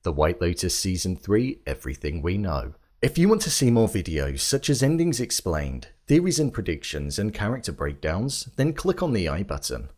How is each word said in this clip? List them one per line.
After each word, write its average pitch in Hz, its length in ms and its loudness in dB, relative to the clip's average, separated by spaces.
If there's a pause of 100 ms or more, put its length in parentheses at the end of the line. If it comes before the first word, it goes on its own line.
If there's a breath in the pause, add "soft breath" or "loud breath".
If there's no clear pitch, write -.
The 87 100 -2
White 78 280 2
Lotus 87 360 0
Season 92 380 -2
three, 110 520 0
everything 73 560 -6
we 90 160 0
know. 73 340 -2 (300)
If - 140 0
you 170 120 6
want 220 140 4
to 160 80 -2
see 131 200 4
more 113 180 6
videos 71 520 -2
such - 280 0
as 139 140 2
endings 160 380 2
explained, 73 680 -4 (180)
theories 165 320 4
and 147 140 2
predictions, 73 680 -4
and 104 140 -2
character 110 400 -4
breakdowns, 78 840 -4
then 139 180 2
click 180 280 0
on 156 120 2
the 90 140 2
I 71 140 -2
button. 67 560 -6